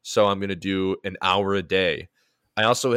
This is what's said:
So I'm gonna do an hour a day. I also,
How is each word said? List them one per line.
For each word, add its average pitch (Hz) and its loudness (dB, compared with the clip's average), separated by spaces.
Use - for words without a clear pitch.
So 104 2
I'm 101 2
gonna 98 -4
do 95 -2
an 95 -8
hour 98 2
a 95 -2
day. 90 -2
I 107 2
also, 120 2